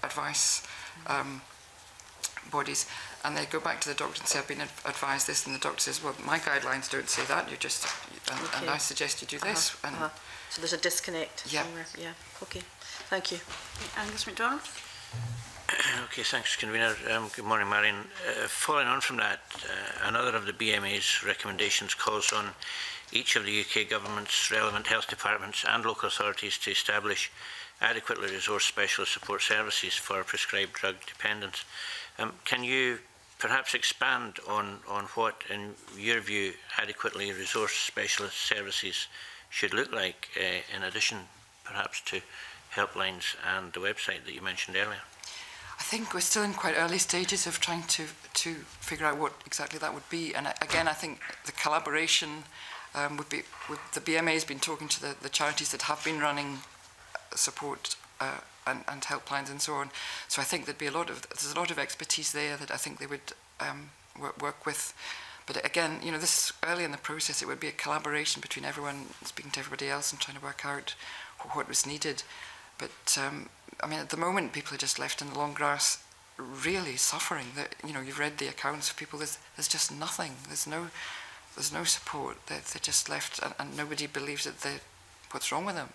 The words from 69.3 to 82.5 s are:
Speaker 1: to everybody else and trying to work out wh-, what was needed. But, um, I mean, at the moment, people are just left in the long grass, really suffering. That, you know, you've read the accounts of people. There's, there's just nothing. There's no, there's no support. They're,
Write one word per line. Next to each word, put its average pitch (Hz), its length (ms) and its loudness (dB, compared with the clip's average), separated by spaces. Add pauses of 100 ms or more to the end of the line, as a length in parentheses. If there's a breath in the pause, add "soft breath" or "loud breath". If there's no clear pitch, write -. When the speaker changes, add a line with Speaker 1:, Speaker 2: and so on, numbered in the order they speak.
Speaker 1:
to - 80 -2
everybody 139 300 -4
else 143 220 0
and 147 80 -8
trying 139 180 -4
to 135 60 -12
work 139 220 -6
out 143 300 -4 (420 loud breath)
wh-, - 180 -6
what 147 140 0
was - 160 4
needed. 147 380 -2 (560 loud breath)
But, - 400 0
um, 143 300 -4 (320)
I - 60 -2
mean, 156 120 -2
at 143 100 -6
the 156 80 -2
moment, 175 360 2
people 143 220 -4
are - 20 -8
just 135 220 0
left 139 220 -2
in 143 80 -6
the 135 80 -4
long 147 160 2
grass, 143 500 4 (340)
really 135 580 -2
suffering. 147 600 2
That, 143 200 -6 (100)
you 151 80 -6
know, 139 80 -4
you've 135 180 -6
read 147 180 2
the 143 100 -2
accounts 139 440 -2
of - 60 -8
people. 151 200 -8
There's, 151 220 -4 (160)
there's 151 120 0
just - 240 2
nothing. 151 420 -4 (120)
There's 147 220 -2
no, 160 200 -2 (680 loud breath)
there's 160 180 0
no 165 120 -2
support. 135 520 0 (100)
They're, 147 140 -6 (120)